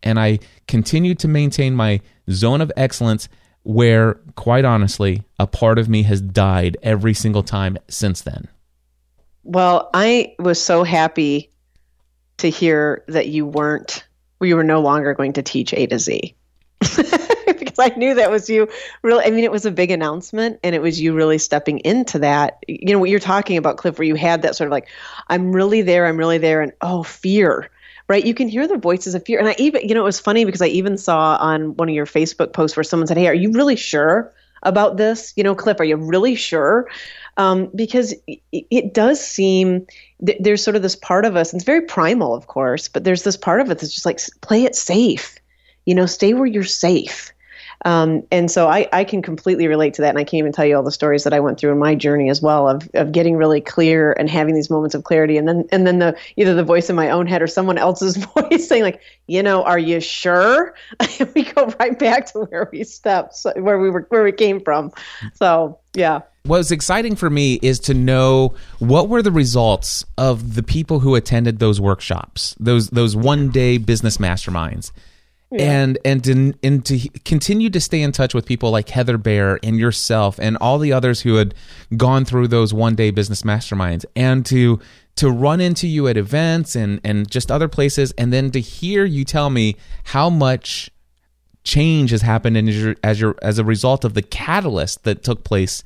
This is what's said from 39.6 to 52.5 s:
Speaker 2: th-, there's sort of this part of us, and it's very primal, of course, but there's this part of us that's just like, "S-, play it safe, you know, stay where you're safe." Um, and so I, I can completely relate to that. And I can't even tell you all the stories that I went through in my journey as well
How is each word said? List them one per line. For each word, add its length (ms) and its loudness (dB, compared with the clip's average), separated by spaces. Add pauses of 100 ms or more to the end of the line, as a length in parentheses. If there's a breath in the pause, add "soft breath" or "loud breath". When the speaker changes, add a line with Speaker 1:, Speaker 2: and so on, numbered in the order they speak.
Speaker 2:
th-, 160 0
there's 220 2
sort 140 0
of 60 0
this 140 -2
part 300 0
of 100 0
us, 160 0
and 80 -6
it's 60 -6
very 160 2
primal, 520 0
of 120 -10
course, 420 -4
but 160 -6
there's 200 0
this 120 -2
part 240 0
of 100 0
us 120 -4
that's 100 -10
just 140 -8
like, 100 -2
"S-, 140 -10 (100)
play 240 2
it 100 0
safe, 640 0 (460)
you 100 2
know, 120 4
stay 260 0
where 140 2
you're 180 -2
safe." 680 -2 (540 loud breath)
Um, 440 2
and 200 2
so 180 2
I, 240 2
I 120 2
can 180 -4
completely 440 -2
relate 280 2
to 80 -2
that. 80 2
And 80 -2
I 60 -2
can't 160 -8
even 120 -2
tell 140 2
you 100 4
all 60 2
the 100 -4
stories 320 0
that 80 0
I 80 2
went 180 -2
through 140 0
in 60 0
my 160 2
journey 340 0
as 140 0
well 260 2